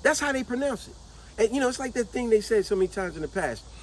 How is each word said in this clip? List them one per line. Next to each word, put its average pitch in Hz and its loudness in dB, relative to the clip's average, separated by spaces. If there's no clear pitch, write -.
That's 294 4
how 294 0
they 262 0
pronounce 254 -2
it. - -18
And, 220 2
you 277 0
know, 254 4
it's 254 -2
like 262 -4
that 240 0
thing 247 -2
they 220 6
said 208 0
so 208 0
many 190 2
times 185 -4
in 160 -8
the 156 -6
past. 143 -4